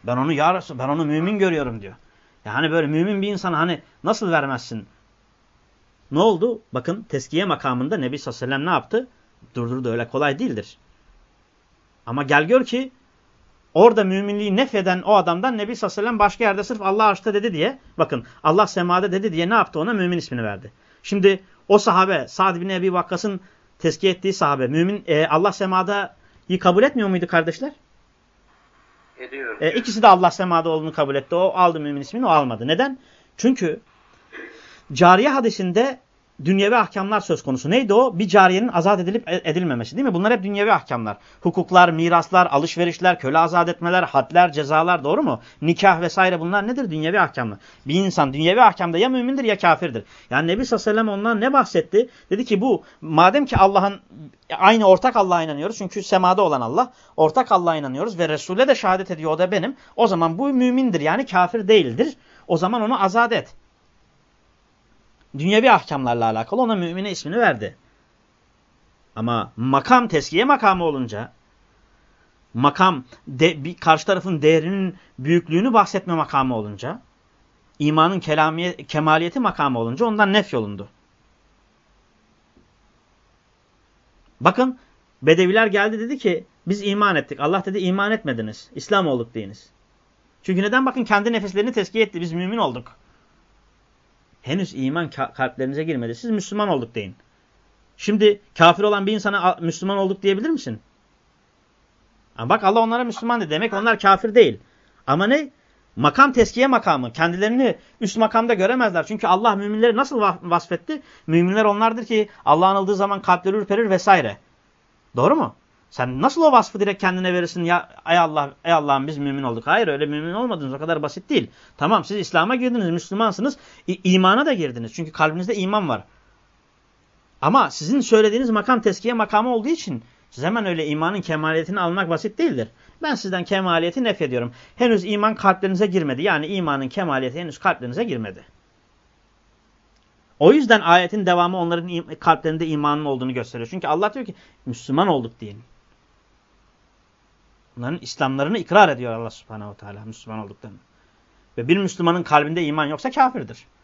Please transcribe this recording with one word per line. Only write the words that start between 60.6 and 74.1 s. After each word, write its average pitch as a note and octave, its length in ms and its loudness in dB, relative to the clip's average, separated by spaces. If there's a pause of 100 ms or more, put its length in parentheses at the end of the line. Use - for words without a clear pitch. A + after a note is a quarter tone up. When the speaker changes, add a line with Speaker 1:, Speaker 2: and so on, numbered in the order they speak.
Speaker 1:
yani F#3 260 0
kafir F#3 420 0
değildir. G3+ 480 2 (320)
O F3 80 2
zaman G#3 260 -2
onu G#3+ 220 0
azat A3+ 280 2
et. - 220 -4 (1800)
Dünyevi G#3+ 320 4
ahkamlarla C3 540 2
alakalı A2+ 360 -2
ona A3+ 140 0
mümine F#3 360 -4
ismini F3+ 280 -6
verdi. B2 380 0 (1400)
Ama A2+ 400 -4
makam C#3 520 2
tezkiye E3 360 0
makamı G3+ 400 2
olunca, B2 480 -6 (1200)
makam C#3+ 500 0 (240)
de-, D3 360 -2
bir E3+ 120 -12
karşı D#3+ 300 0
tarafın F#3 360 -2